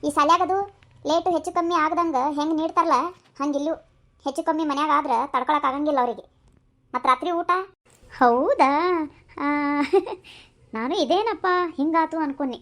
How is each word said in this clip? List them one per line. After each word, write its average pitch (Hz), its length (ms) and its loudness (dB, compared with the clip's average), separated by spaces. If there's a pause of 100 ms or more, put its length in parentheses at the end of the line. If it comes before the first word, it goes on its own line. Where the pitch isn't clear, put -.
ಈ 294 100 0
ಸಾಲ್ಯಾಗದು 339 420 4 (500)
ಲೇಟು 339 280 0
ಹೆಚ್ಚು 320 220 -4
ಕಮ್ಮಿ 339 260 0
ಆಗ್ದಂಗ 320 320 0 (220)
ಹೆಂಗ್ 311 220 0
ನೀಡ್ತಾರಲ್ಲ, 330 380 2 (400)
ಹಂಗಿಲ್ಲೂ 285 360 -2 (520)
ಹೆಚ್ಚು 302 220 -4
ಕಮ್ಮಿ 311 240 0
ಮನ್ಯಾಗ 294 260 0
ಆದ್ರ 285 160 0 (180)
ತಡ್ಕೊಳಕ್ 285 380 0
ಆಗಂಗಿಲ್ಲ 285 340 0
ಅವ್ರಿಗೆ. 233 220 -6 (680)
ಮತ್ತ್ 247 180 0
ರಾತ್ರಿ 302 280 0
ಊಟ? 339 100 -4 (680)
ಹೌದಾ? 269 540 4 (680)
ಆ, 285 100 -2 (1300)
ನಾನು 240 260 -2
ಇದೇನಪ್ಪ 381 440 0 (300)
ಹಿಂಗಾತು 320 480 0
ಅನ್ಕೊನಿ. 277 380 -6